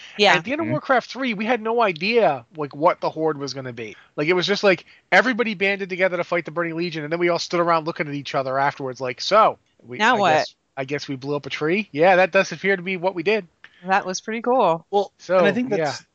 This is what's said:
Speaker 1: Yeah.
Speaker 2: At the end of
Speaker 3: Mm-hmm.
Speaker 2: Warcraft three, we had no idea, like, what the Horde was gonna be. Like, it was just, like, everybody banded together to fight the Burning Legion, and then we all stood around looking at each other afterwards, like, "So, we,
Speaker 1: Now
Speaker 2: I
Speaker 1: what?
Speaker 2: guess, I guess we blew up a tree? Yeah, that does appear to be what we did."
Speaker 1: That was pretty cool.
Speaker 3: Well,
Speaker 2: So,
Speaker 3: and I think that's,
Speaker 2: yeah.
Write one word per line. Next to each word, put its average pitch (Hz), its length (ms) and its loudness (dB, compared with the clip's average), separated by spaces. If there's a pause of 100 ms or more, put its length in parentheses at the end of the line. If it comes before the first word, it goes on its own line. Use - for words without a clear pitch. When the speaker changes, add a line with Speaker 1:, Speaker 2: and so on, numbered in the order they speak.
(160)
Speaker 1:
Yeah. 196 200 6
Speaker 2:
At 175 80 -2
the 214 80 -10
end 302 100 -4
of 320 40 -4
Speaker 3:
Mm-hmm. - 80 -4
Speaker 2:
Warcraft 262 380 0
three, 247 220 -4
we 202 120 -6
had 240 140 0
no 226 220 -2
idea, 185 640 0 (100)
like, 147 200 -10
what 156 260 2
the 170 80 -2
Horde 156 300 -4
was 139 160 -8
gonna 131 180 -12
be. 113 220 -12 (200)
Like, 151 120 -2
it 175 60 4
was 180 120 2
just, 190 180 0
like, 190 220 4 (260)
everybody 220 440 2
banded 196 340 -2
together 180 280 0
to 175 60 -2
fight 175 220 -4
the 170 60 -10
Burning 165 240 -4
Legion, 160 280 -4
and 147 80 -10
then 170 80 -2
we 175 100 2
all 170 100 0
stood 175 200 -2
around 165 280 2
looking 170 200 -4
at 143 60 -8
each 143 220 -8
other 131 240 -2
afterwards, 135 420 -4
like, 127 200 -6
"So, 190 360 4 (260)
we, 123 140 -14
Speaker 1:
Now 226 200 2
Speaker 2:
I - 20 0
Speaker 1:
what? 185 180 4
Speaker 2:
guess, - 180 -2 (220)
I 139 80 -4
guess 139 220 -6
we 139 80 -6
blew 139 200 -4
up 143 120 -8
a - 20 -12
tree? 180 420 -2
Yeah, 175 260 6
that 180 140 4
does 196 200 2
appear 190 240 -2
to 180 80 -6
be 190 120 -6
what 185 200 -2
we 170 80 -6
did." 196 240 0 (400)
Speaker 1:
That 190 180 2
was 185 160 -6
pretty 226 220 -8
cool. 202 480 2
Speaker 3:
Well, 196 260 0
Speaker 2:
So, 185 220 0
Speaker 3:
and 196 80 6
I 202 40 4
think 247 200 -4
that's, 202 80 0
Speaker 2:
yeah. 143 360 -4